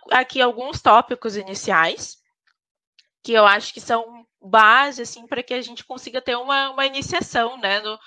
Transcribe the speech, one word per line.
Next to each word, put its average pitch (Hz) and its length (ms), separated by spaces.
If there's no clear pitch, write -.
aqui 262 320
alguns 247 400
tópicos 233 540
iniciais, 190 840
que 233 100
eu 214 140
acho 202 260
que - 80
são 233 460
base, 240 580
assim, - 240
pra 247 160
que 254 120
a 247 80
gente 240 220
consiga 254 360
ter 247 160
uma, 269 340
uma 262 140
iniciação, 269 760
né, 202 220
no, 214 260